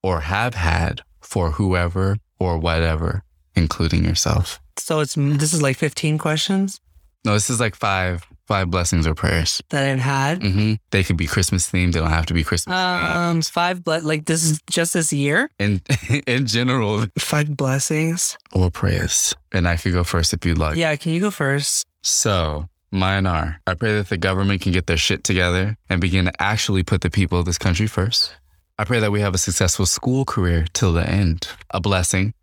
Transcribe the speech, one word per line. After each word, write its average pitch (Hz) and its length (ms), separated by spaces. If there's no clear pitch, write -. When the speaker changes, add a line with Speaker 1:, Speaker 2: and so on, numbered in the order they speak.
Speaker 1:
or 90 180
have 104 340
had 85 480
for 85 320
whoever 92 640
or 87 180
whatever, 82 640
including 82 500
yourself? - 560
Speaker 2:
So 156 220
it's, 143 140
this 147 380
is, 165 100
like, 135 140
fifteen 156 420
questions? 190 600
Speaker 1:
No, 104 100
this 104 160
is, 117 100
like, 113 160
five, 92 500
five 95 200
blessings 85 380
or 80 80
prayers. - 560
Speaker 2:
That 139 180
I've 131 120
had? 139 400
Speaker 1:
Mm-hmm. 104 320
They 98 140
could 90 120
be 82 120
Christmas - 420
themed. 90 220
They 80 80
don't 80 100
have 80 160
to 87 80
be 82 80
Christmas 87 320
themed. 175 400
Speaker 2:
Um, 170 280
five 175 420
ble-, 165 180
like, 156 220
this 160 180
is 156 260
just - 260
this 165 180
year? 147 360
Speaker 1:
In, 101 220
<laughs> 139 220
in 127 200
general. 113 580
Speaker 2:
Five 151 400
blessings. 156 800
Speaker 1:
Or 92 200
prayers. - 640
And 87 160
I 85 80
could 90 160
go 87 100
first 85 320
if 87 100
you'd 82 140
like. 78 180
Speaker 2:
Yeah, 160 200
can 160 160
you 170 80
go 202 100
first? 143 560
Speaker 1:
So, 82 680
mine 95 360
are, 80 420
I 92 60
pray 107 240
that 101 100
the 101 80
government 95 460
can 92 100
get 87 160
their 82 80
shit - 260
together 92 540
and 92 120
begin 92 240
to 87 180
actually 101 400
put 92 200
the 85 80
people 90 280
of 85 60
this 85 140
country 92 280
first. - 480
I 107 40
pray 120 140
that 107 140
we 104 80
have 98 140
a 92 40
successful 92 480
school 131 380
career 85 480
till 92 200
the 82 160
end. 87 380
A 95 100
blessing. 95 640